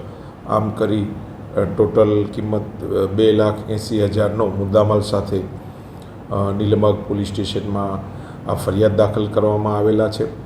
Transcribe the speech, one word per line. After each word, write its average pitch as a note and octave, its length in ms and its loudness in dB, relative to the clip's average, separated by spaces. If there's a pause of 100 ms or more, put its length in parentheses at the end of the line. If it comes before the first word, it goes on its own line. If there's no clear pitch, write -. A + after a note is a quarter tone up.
(480)
આમ G#2+ 220 0
કરી, G#2 440 0 (420)
અ, G2+ 40 2
ટોટલ G#2 720 4
કિંમત, G#2+ 520 -4
અ, F#2+ 220 0
બે G#2+ 260 4
લાખ G#2 380 2
એંસી G#2+ 340 -2
હજારનો G#2 420 0
મુદ્દામાલ G2+ 540 2
સાથે, G2 400 -2 (920)
અ, G2 200 0
નીલમબાગ G#2 420 4 (140)
પોલીસ G2+ 200 -2
સ્ટેશનમાં G2 920 -4 (320)
આ F#2 40 0
ફરિયાદ G2+ 420 2
દાખલ G#2 300 4
કરવામાં G#2 520 2
આવેલા G#2+ 300 4
છે. A2 160 -4 (220)